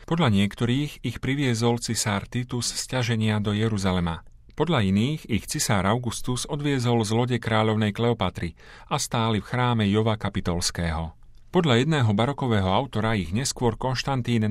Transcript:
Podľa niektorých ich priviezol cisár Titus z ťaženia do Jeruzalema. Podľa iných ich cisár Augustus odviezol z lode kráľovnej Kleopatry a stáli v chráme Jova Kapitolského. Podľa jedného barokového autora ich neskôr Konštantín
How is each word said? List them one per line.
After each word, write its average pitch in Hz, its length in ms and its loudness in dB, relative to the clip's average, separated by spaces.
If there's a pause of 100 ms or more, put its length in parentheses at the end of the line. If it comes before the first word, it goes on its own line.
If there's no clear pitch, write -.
(120)
Podľa 165 160 2
niektorých 117 800 0
ich - 160 -6
priviezol 120 560 0
cisár 107 480 -2
Titus 123 480 -4
z - 80 -6
ťaženia 110 560 0
do 104 160 0
Jeruzalema. 95 720 0 (320)
Podľa 143 320 2
iných 123 400 0
ich 101 160 -2
cisár 101 400 0
Augustus 123 640 -2
odviezol 127 560 0
z 107 80 -6
lode 123 240 0
kráľovnej 110 560 0
Kleopatry 104 640 -2 (320)
a 147 80 0
stáli 113 400 0
v 95 80 -6
chráme 120 400 2
Jova 107 320 2
Kapitolského. 85 960 -2 (400)
Podľa 131 320 4
jedného 135 240 2
barokového 113 560 0
autora 110 480 0
ich 85 160 -2
neskôr 117 480 -2
Konštantín 123 720 0